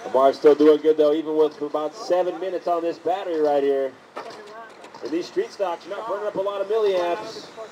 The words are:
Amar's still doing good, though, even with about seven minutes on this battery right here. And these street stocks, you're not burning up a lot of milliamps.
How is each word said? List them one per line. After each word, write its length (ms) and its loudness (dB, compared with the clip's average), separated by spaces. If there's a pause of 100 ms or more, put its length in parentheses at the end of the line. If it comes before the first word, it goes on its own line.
Amar's 320 4
still 180 8
doing 240 6
good, 160 4
though, 180 4
even 220 -4
with 260 0
about 340 -6
seven 440 -2
minutes 280 -6
on 160 -2
this 160 -6
battery 420 -4
right 220 2
here. 280 0 (1120)
And 80 -8
these 140 -4
street 260 -4
stocks, 360 -6
you're 100 -10
not 100 -10
burning 200 -6
up 80 -8
a 60 -4
lot 200 -4
of 60 -4
milliamps. 800 -2 (240)